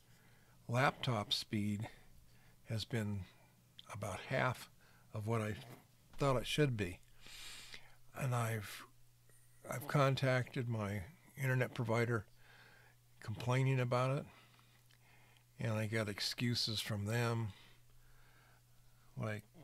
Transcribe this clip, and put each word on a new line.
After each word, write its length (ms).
laptop 640
speed 560
has 140
been 340
about 260
half 420
of 140
what 140
I 120
thought 180
it 120
should 280
be. 220
And 140
I've, 520
I've 180
contacted 800
my 340
internet 360
provider 500
complaining 600
about 380
it, 80
and 140
I 120
got 240
excuses 720
from 260
them, 440
like, 280